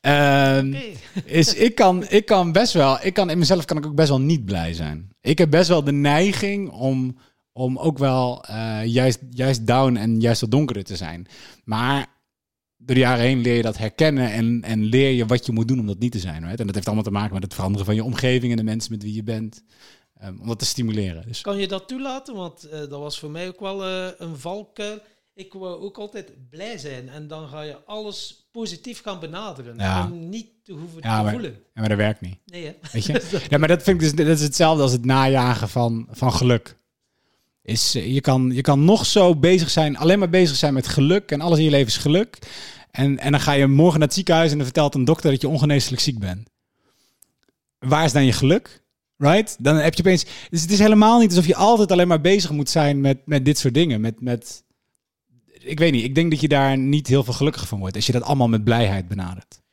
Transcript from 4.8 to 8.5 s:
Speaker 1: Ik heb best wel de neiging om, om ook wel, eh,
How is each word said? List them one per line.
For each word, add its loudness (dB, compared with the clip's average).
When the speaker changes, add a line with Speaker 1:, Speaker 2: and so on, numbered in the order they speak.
Speaker 1:
Ik 0
heb 4
best 4
wel 2
de 0
neiging 0
om, -4
om -4
ook -2
wel, 0
eh, -8